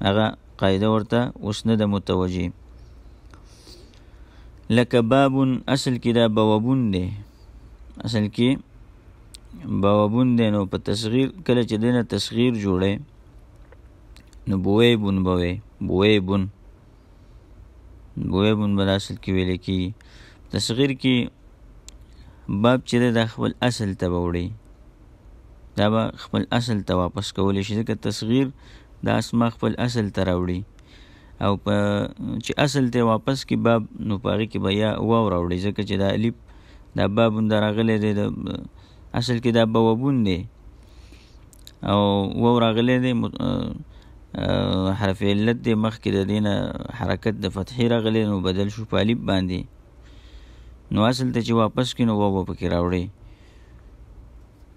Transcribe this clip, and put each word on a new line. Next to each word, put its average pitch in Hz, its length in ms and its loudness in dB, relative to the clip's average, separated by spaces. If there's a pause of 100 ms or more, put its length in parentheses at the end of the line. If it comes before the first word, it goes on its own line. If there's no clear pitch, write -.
هغه 101 240 2 (320)
قاعده 95 340 2
ورته 110 280 2 (240)
اوس 104 220 -4
نه 113 100 2
ده 107 100 2
متوجه. 92 640 0 (2250)
لکه 120 320 4
بابون، 135 480 4 (180)
اصل 131 300 0
کې 117 160 0
دا 117 140 4
بوابون 110 520 2 (120)
دی. 90 140 -2 (1000)
اصل 113 220 0
کې 117 220 0 (1160)
بوابون 104 680 2
دی، 113 140 4
نو 104 160 2
په 98 120 -4
تصغیر، 110 500 -2 (180)
کله 123 180 2
چې 113 140 -4
دی 113 140 0
نه 123 120 2
تصغیر 113 500 0
جوړی، 98 400 0 (1500)
نو 98 100 0
بویبون 101 680 2
به 92 120 2
وی، 87 180 0 (280)
بویبون. 95 600 2 (1700)
بویبون 104 580 0
به 98 80 0 (120)
اصل 101 200 -4
کې - 140 -10
ویل 92 280 0
کیږي. 92 320 -2 (600)
تصغیر 120 380 0
کې 131 260 0 (1300)
باب 117 360 4
چې - 140 -2
دی، 123 120 4
دا 113 140 2
خپل 113 260 -4 (100)
اصل 113 320 0
ته 92 160 -2
به 87 160 0
وړي. 87 220 -4 (1300)
دا 104 120 4
به 110 120 2 (160)
خپل - 340 -2
اصل 117 300 0
ته 90 140 -2
واپس 90 380 -2
کولی 98 300 0
شي، 104 120 -6
ځکه 110 260 -2
تصغیر 113 460 0 (580)
دا 110 120 2
اسما 117 320 0
خپل 113 280 -4
اصل 117 320 -2
ته 95 140 -2
راوړي. 90 360 -2 (800)
او 101 160 0
په 101 180 -2 (680)
چې - 140 -6
اصل 135 320 2
ته 123 140 0
واپس 117 420 -2
کړي 120 180 -2
باب، 117 180 4 (180)
نو 107 180 -4
په 98 120 -4
هغې 104 220 -2
کې 104 80 -6
به 98 120 -2
یا 107 180 0 (100)
واو 110 300 2
راوړي، 87 360 -2
ځکه 101 220 -4
چې 101 100 -4
دا 98 120 2
الف، 107 260 0 (600)
دا 101 100 2
بابون 110 400 2
دا 107 120 2
راغلی 107 380 2
دی، 107 160 0
د، 101 80 -2 (920)
اصل 120 240 -2
کې 120 160 0
دا 113 100 6
بوابون 113 520 2 (100)
دی. 90 140 0 (1400)
او 101 160 2 (420)
واو 120 180 4
راغلی 117 400 2
دی، 127 140 0
مت-، 113 280 -4
آه، 92 300 -2 (640)
آه، 95 540 0 (100)
حرف 98 220 -2
علت 104 440 0
دی، 120 80 2
مخکې 107 380 -2
د 98 160 2
دې 104 200 0
نه 101 60 0 (460)
حرکت 95 440 -2
د - 60 0
فتحې 98 380 -4
راغلی، 110 380 2
نو 104 140 0
بدل 92 300 0
شو 107 160 -10
په 101 140 -2
الف 110 180 2
باندې. 92 440 -2 (1300)
نو 101 140 0
اصل 127 260 0
ته 120 100 -2
چې 104 100 -2
واپس 113 420 0
کړي، 123 120 0
نو 113 140 2
واو 101 160 2
به 92 180 -2
پکې 90 200 -4
راوړي. 87 320 0 (1700)